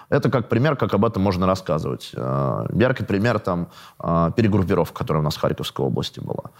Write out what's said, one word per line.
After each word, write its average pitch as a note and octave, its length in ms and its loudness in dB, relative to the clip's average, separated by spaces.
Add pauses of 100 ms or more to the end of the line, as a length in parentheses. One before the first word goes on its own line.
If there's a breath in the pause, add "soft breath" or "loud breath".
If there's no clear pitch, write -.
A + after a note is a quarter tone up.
Это C#3 220 2
как B2 180 0
пример, C3 280 2
как G#2+ 180 0
об G2+ 100 4
этом A2+ 180 0
можно F#2 240 2
рассказывать. D#2+ 680 -2
Э, B1+ 580 -2
яркий B2 320 2
пример G#2 340 0
там, F2 300 -2 (340 loud breath)
э, E2+ 320 2
перегруппировка, F#2 640 2
которая D#2 220 0
у D2+ 40 2
нас D2+ 120 0
в - 40 -12
Харьковской - 460 -2
области - 340 -4
была. - 400 -8